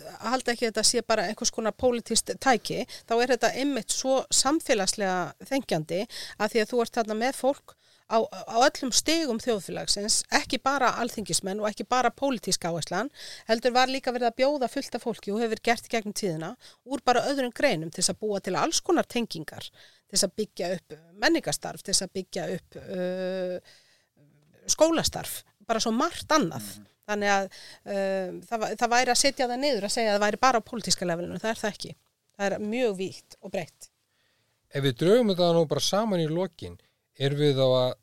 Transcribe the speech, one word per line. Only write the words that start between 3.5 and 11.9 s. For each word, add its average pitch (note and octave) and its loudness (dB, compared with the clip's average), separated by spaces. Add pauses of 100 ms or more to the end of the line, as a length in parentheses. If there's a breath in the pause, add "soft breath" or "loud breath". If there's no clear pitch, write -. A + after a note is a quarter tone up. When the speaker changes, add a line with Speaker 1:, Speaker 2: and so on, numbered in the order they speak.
Speaker 1:
einmitt C4 -2
svo C4 0 (100)
samfélagslega G3 2 (160)
þengjandi F#3+ -2 (340 loud breath)
að G#3 0
því A3+ 4
að G#3+ -2
þú B3 2
ert A3+ -6
þarna G#3+ 0
með B3 0
fólk - -2 (400 soft breath)
á, A3+ 4
á G3 -6 (120)
öllum C#4 -4
stigum D4+ 2
þjóðfélagsins, G3+ -2 (100)
ekki C4+ 0
bara C4 2 (100)
alþingismenn G3 -4
og G#3 0
ekki - -8
bara B3 4